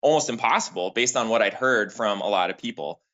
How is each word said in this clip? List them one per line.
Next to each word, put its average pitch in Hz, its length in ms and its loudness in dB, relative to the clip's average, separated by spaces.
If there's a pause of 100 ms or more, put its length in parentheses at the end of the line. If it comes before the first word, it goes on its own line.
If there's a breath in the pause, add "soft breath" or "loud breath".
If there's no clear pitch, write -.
almost 147 280 2
impossible 117 600 -2
based - 260 0
on 110 100 0
what 113 140 2
I'd 101 140 0
heard 117 360 0
from 104 300 -2
a 98 80 -2
lot 92 220 2
of 90 60 -12
people. 80 440 -8 (120)